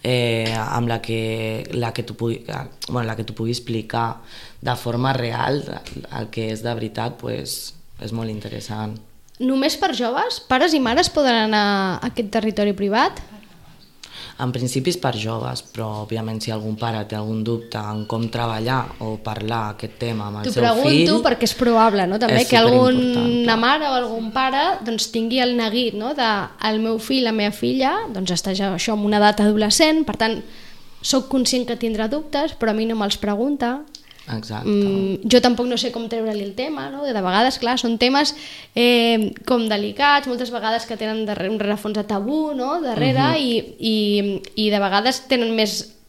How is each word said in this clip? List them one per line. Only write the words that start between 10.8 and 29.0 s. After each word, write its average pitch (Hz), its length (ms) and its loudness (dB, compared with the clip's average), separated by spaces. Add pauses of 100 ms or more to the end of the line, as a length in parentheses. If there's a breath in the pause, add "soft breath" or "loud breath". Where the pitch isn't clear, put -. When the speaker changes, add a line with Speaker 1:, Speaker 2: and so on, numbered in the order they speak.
Speaker 2:
mares 254 300 2
poden 269 240 4
anar 202 640 2
a - 80 -6
aquest 233 240 -4
territori 208 440 0
privat? 208 460 0 (1160 loud breath)
Speaker 1:
En 127 140 -2
principi 127 400 0
és 175 80 -2
per 135 160 0
joves, 113 480 -4
però 107 400 -8
òbviament 110 400 -4
si - 80 -4
algun 110 240 -4
pare 110 320 -4
té 107 80 -8
algun 110 320 -4
dubte 117 320 -4
en 107 220 -6 (100)
com 113 140 -2 (100)
treballar 117 460 -2 (180)
o 110 140 -6 (100)
parlar 110 380 -4 (160)
aquest - 240 -10
tema 113 260 -4
amb 104 140 -6
el - 80 -4
Speaker 2:
T'ho 240 80 -4
Speaker 1:
seu 120 80 4
Speaker 2:
pregunto 233 260 4
Speaker 1:
fill, 233 320 6
Speaker 2:
perquè 240 240 2
és - 80 0
probable, 226 560 4
no? 202 80 0
També 240 240 4
Speaker 1:
és - 80 2
Speaker 2:
que 247 80 8
Speaker 1:
superimportant, 247 560 6
Speaker 2:
alguna 240 300 2
Speaker 1:
clar. 226 180 4
Speaker 2:
mare 294 240 4
o 269 140 0
algun 226 340 -4
pare, 262 300 2 (180)
doncs, 226 320 -2
tingui 233 240 0
el 247 180 2
neguit, 226 380 0
no? 220 240 -4
De, 226 140 2 (340)
"El 220 140 2
meu 226 180 0
fill, 262 240 0
la 226 100 2
meva 208 200 0
filla, 262 420 0 (180)
doncs, 190 200 -2
està 185 240 -2
ja 196 180 -2
això 220 200 -2
en 208 100 0